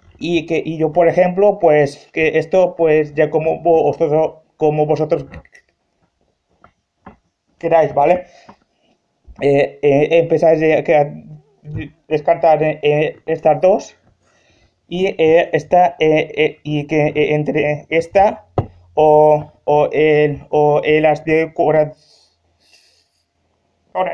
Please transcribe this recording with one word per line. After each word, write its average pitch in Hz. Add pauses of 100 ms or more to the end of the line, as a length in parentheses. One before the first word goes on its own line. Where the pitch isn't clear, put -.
(180)
y 160
que, 160
y 160
yo, 156
por 175
ejemplo, 185
pues, 151
que 160
esto, 180
pues, 156
ya 151
como 156
vosotros, 156 (200)
como 151
vosotros 151 (2250)
queráis, 160
¿vale? 151 (1200)
Eh, 143
eh, 147
empezáis 160
a, 156 (200)
a 147 (960)
descartar, 156
eh, 151
estas 156
dos. - (920)
Y, 180 (140)
eh, 165
esta, 175
eh, 156
eh, -
y 147
que, 151
eh, 151
entre 151
esta 190 (480)
o, 151 (140)
o 147
el, 147
o 147
el 156
as 151
de 160
corazones, 151 (2250)